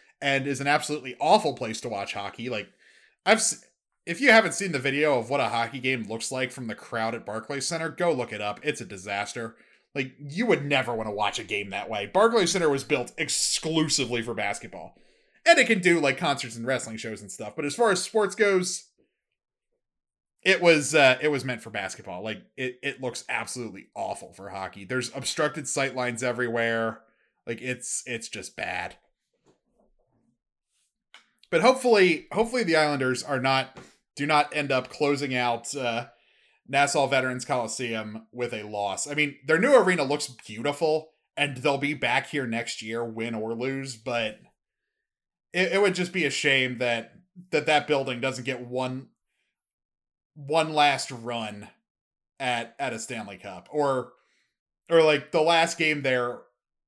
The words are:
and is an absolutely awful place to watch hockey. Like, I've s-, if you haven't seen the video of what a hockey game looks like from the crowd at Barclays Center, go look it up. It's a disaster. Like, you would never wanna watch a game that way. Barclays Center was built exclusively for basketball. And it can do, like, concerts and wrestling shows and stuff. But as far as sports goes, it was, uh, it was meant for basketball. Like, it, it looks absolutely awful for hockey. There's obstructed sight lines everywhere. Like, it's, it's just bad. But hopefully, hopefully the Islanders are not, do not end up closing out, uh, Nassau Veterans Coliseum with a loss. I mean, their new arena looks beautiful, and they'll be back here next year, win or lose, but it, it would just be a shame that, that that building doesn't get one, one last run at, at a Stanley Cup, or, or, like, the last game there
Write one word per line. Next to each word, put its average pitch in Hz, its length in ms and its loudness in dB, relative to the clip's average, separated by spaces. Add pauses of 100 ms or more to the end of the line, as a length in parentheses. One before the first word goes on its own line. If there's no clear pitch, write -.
(200)
and 139 280 0
is 135 120 -2
an 139 60 -6
absolutely 143 540 -2
awful 165 340 4
place 113 280 -6
to 123 80 -8
watch 101 240 -6
hockey. 104 360 -8
Like, 107 200 -6 (540)
I've - 140 6
s-, - 260 -2 (440)
if 170 120 -6
you 262 120 6
haven't 220 240 6
seen 190 160 -4
the 139 80 -2
video 139 400 2
of 110 100 -6
what 139 100 2
a 113 100 2
hockey 117 300 -2
game 123 300 -2
looks 110 220 -6
like 131 200 -4
from 127 140 -12
the 107 80 -8
crowd 113 400 -4
at 117 100 -8
Barclays 110 440 -6
Center, 160 220 -4
go 170 220 0
look 123 220 -2
it 104 80 -6
up. 104 220 -4
It's 147 180 -2
a 110 40 -12
disaster. 104 680 -6 (380)
Like, 131 240 -6
you 156 300 -4
would 147 180 2
never 135 300 0
wanna 110 160 -4
watch 101 260 0
a 113 60 -8
game 101 260 -4
that 98 180 -6
way. 104 200 -6
Barclays 208 440 4
Center 175 160 2
was 139 160 2
built 127 320 -2
exclusively 147 1080 0
for 117 100 -4
basketball. 101 640 -8 (480)
And 226 140 8
it 240 80 4
can 214 140 2
do, 170 180 4
like, 139 180 2
concerts 131 380 -2
and 117 100 -10
wrestling 117 320 -4
shows 110 240 -10
and 98 100 -16
stuff. 104 240 -12
But 147 100 -4
as 139 100 -4
far 233 160 4
as 180 100 2
sports 202 320 0
goes, 190 540 0 (1500)
it 185 200 4
was, 151 320 6
uh, 135 280 8
it 151 80 2
was 135 160 -2
meant 120 160 -4
for 113 80 -16
basketball. 95 520 -8
Like, 107 200 -8 (160)
it, 127 260 -6
it 131 180 -6
looks 120 280 -8
absolutely 113 680 -8
awful 98 380 -8
for 98 160 -14
hockey. 95 340 -10
There's 123 320 -4
obstructed 147 520 -4
sight 135 280 -2
lines 123 280 -4
everywhere. 117 800 -2 (460)
Like, - 140 -8
it's, 127 440 -6
it's 117 220 -8
just - 300 -14
bad. 90 380 -8 (2500)
But 170 120 2
hopefully, 214 720 6
hopefully 233 320 0
the 165 120 2
Islanders 135 480 2
are 139 160 -4
not, 131 380 0 (380)
do 143 100 -6
not 147 300 4
end 143 160 -2
up 127 180 0
closing 143 460 0
out, 120 400 -2
uh, 120 320 -2 (600)
Nassau 139 400 4
Veterans 127 380 0
Coliseum 113 840 -4
with 120 220 -6
a 107 100 -8
loss. 104 440 -4
I 147 60 -8
mean, 143 220 0 (100)
their 160 140 4
new 269 160 6
arena 180 280 6
looks 139 240 -2
beautiful, 143 840 -2 (260)
and 143 200 -2
they'll 139 200 2
be 143 160 -2
back 127 340 0
here 135 200 -4
next 117 340 -6
year, 113 220 -6
win 113 320 -6
or 110 180 -4
lose, 135 420 -6
but 110 440 -4 (1120)
it, 180 200 0
it 196 80 4
would 185 140 4
just 180 160 -4
be 175 140 0
a 135 40 2
shame 131 500 0
that, 117 340 -2 (380)
that 151 160 0
that 151 200 4
building 135 320 0
doesn't 123 260 -4
get 123 200 -6
one, 127 420 -6 (1300)
one 156 380 0
last 143 380 4
run 113 560 -8 (720)
at, 120 400 -2
at 131 140 -4
a 110 60 -8
Stanley 104 380 -10
Cup, 92 340 -16
or, 135 420 0 (760)
or, 165 140 8
like, 151 280 4
the 160 100 4
last 170 360 4
game 151 240 2
there 123 380 0 (480)